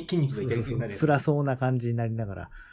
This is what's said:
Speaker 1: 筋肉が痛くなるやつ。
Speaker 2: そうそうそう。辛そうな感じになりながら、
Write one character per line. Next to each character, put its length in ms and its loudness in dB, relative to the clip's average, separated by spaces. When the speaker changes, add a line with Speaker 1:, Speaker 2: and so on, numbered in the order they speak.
Speaker 1:
筋 80 2
肉 200 2
が 60 -2
痛 60 0
く 60 0
な 0 -
る 60 0
や 20 -4
つ。 60 -6
Speaker 2:
そ 60 -4
う 40 0
そ 60 -2
う 60 -6
そ 140 2
う。 20 6
辛 120 6
そ 220 2
う 20 0
な 140 0
感 200 2
じ 120 0
に 40 0
な 140 0
り 60 -2
な 120 -2
が 100 -8
ら、 140 -10